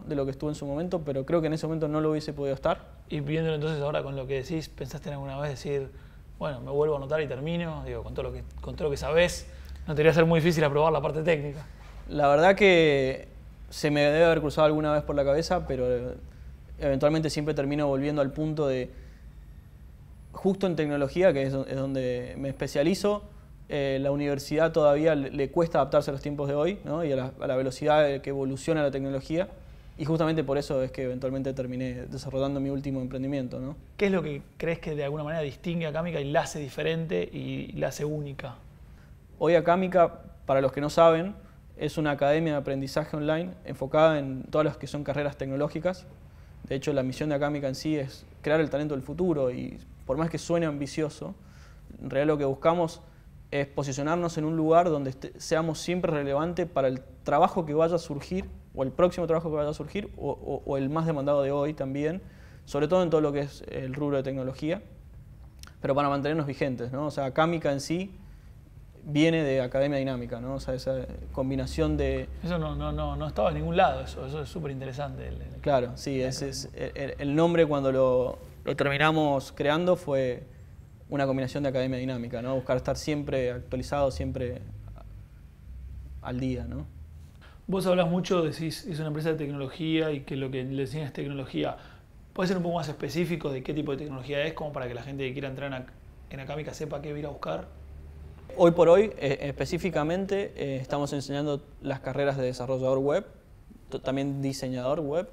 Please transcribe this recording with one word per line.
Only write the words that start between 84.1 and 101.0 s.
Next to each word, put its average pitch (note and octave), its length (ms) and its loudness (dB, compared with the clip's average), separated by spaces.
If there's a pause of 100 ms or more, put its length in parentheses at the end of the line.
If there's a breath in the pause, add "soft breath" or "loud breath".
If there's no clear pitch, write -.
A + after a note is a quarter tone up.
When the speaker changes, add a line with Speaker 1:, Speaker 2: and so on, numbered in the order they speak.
Speaker 1:
siempre C3 500 -4 (1600)
al B2+ 180 -6
día, B2+ 240 -2
¿no? B2 220 -8 (840 loud breath)
Speaker 2:
Vos F3+ 180 0
hablás F3+ 240 4
mucho, F3+ 320 2
decís, D#3 440 -4
"Es D#3+ 140 -6
una D#3 80 -4
empresa D3+ 220 -2
de D#3+ 60 2
tecnología D#3 760 -2
y C#3 100 -4
que C#3+ 140 -8
lo C3+ 160 -4
que C3 120 -4
le C3+ 200 -4
enseña C#3 220 -6
es B2+ 80 -10
tecnología". C#3+ 640 -4 (560 loud breath)
¿Podés F#3 160 0
ser F#3+ 80 2
un F3 60 0
poco E3+ 120 -2
más D3+ 140 -4
específico D#3 600 -2
de C3 140 -4
qué D3+ 100 -4
tipo C#3+ 180 -2
de C3 60 -2
tecnología C#3+ 480 -4
es, D#3+ 80 -4
como D#3 200 -8
para C3 140 -6
que A#2+ 60 -8
la A#2 100 -10
gente C#3 220 -6
que B2+ 80 -6
quiera C#3 140 -6
entrar C3+ 240 -8
en B2+ 80 -6
Ac-, - 120 -14 (400)
en C3+ 80 -12
Acámica C#3 340 -8
sepa D3 280 -8
qué D3 160 -8
ir D3 80 -8
a D3 40 -6
buscar? - 380 -8 (880)
Speaker 1:
Hoy E3+ 140 10
por E3 180 8
hoy, G3+ 280 8
eh, C#3+ 240 0
específicamente, E3+ 1120 -2
eh, C3+ 220 -4
estamos C#3+ 360 -2